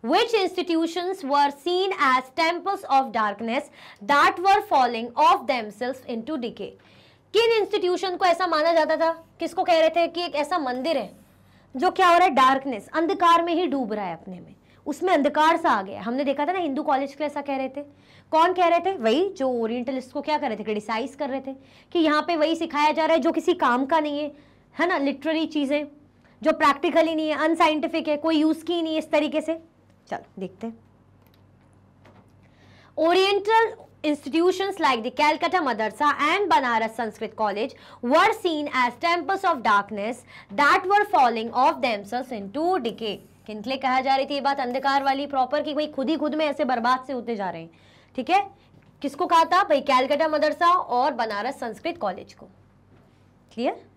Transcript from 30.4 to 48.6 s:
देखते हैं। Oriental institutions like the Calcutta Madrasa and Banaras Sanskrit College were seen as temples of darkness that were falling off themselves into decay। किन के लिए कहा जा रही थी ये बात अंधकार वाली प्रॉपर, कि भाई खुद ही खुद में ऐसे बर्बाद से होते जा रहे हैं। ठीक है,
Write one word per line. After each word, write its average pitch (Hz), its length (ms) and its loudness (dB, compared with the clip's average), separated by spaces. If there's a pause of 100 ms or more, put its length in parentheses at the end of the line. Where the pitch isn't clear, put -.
देखते 185 260 -12
हैं। 226 120 -12 (2250)
Oriental 403 720 4 (360)
institutions 349 760 0
like 262 240 0
the 247 80 -6
Calcutta 320 480 0
Madrasa 226 480 -2 (140)
and 349 280 0
Banaras 233 460 0
Sanskrit 220 400 -8
College 214 400 -4 (280)
were 330 280 4
seen 311 380 -4 (100)
as 240 240 0
temples 349 400 0
of 330 180 0
darkness 220 600 0 (320)
that 359 320 4
were 415 240 4
falling 233 420 4
off 285 260 2
themselves 240 520 -4
into 214 340 -4 (140)
decay। 220 340 -6 (320)
किन 214 160 -12
के 247 80 -8
लिए 262 80 -4
कहा 262 220 0
जा 269 160 0
रही 269 100 0
थी 285 80 -4
ये 277 60 -2
बात 277 200 -2
अंधकार 269 420 0
वाली 277 240 0
प्रॉपर, 277 360 -2
कि 294 120 -4
भाई 302 120 -2
खुद 269 220 -4
ही 320 80 0
खुद 285 180 -2
में 311 120 0
ऐसे 285 180 -2
बर्बाद 247 420 0
से 285 60 -10
होते 233 240 -6
जा 190 140 -6
रहे 165 120 -10
हैं। 165 80 -18 (460)
ठीक 254 140 -6
है, 392 120 4 (600)